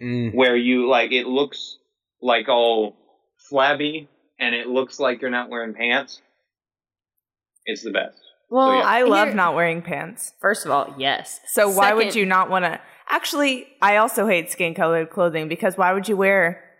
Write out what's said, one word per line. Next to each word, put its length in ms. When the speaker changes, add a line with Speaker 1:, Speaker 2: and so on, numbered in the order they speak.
Speaker 1:
Mm. 320
Speaker 2:
where 220
you, 320
like, 240
it 140
looks, 500
like, 280
all 480
flabby, 580
and 160
it 120
looks 320
like 220
you're 80
not 200
wearing 240
pants. 480
It's 180
the 80
best. 260
Speaker 3:
Well, 200
Speaker 2:
So, 80
yeah. 80
Speaker 4:
I 180
love 260
Speaker 3:
here 60
Speaker 4:
not 200
wearing 260
pants. 600
Speaker 3:
First 240
of 60
all, 260
yes. 420
Speaker 4:
So 160
why 240
would 140
Speaker 3:
Second 120
Speaker 4:
you 60
not 240
wanna? 300
Actually, 580
I 160
also 300
hate 240
skin-colored 580
clothing, 380
because 300
why 160
would 140
you 100
wear 460